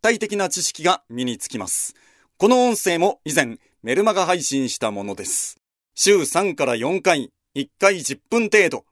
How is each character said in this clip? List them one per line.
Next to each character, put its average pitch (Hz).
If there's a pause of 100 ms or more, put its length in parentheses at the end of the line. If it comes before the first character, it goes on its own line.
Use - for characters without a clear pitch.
体 220
的 208
な 190
知 170
識 -
が 175
身 120
に 120
つ -
き 113
ま 95
す。 - (440)
こ 202
の 247
音 240
声 175
も 180
以 151
前 127 (260)
メ 123
ル 202
マ 214
ガ 180
配 175
信 135
し -
た 110
も 101
の 101
で 101
す。 - (380)
週 196
三 180
か 143
ら 120
四 151
回、 156 (200)
一 139 (120)
回 190
十 139 (160)
分 233
程 202
度、 127